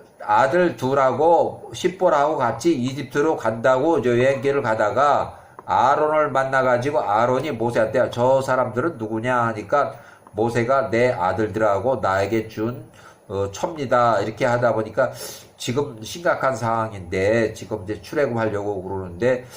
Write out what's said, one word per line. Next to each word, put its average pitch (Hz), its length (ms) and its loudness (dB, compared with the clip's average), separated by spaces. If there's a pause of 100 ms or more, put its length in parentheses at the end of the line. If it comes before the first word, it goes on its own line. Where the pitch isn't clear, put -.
(200)
아들 131 560 2
둘하고 135 960 2
십보라하고 160 640 0
같이 131 380 0
이집트로 135 600 -2
간다고 131 640 2
이제 120 120 2
여행길을 135 500 2
가다가 110 800 2 (260)
아론을 147 680 2
만나가지고 131 680 2
아론이 120 520 2
모세한테 117 580 0
"저 127 320 2
사람들은 127 560 -2
누구냐?" 113 480 -2
하니까 113 480 -2 (380)
모세가 117 580 0
"내 120 220 2
아들들하고 104 840 0
나에게 101 520 0
준, 120 420 -6 (380)
어, 98 240 -4
첩니다." 123 680 0
이렇게 110 240 -4
하다 120 300 2
보니까 110 380 -2 (440)
지금 120 460 -4
심각한 139 540 -2
상황인데 110 960 0
지금 101 320 -10
이제 104 180 -8
출애굽하려고 107 800 -2
그러는데 95 640 -4 (120)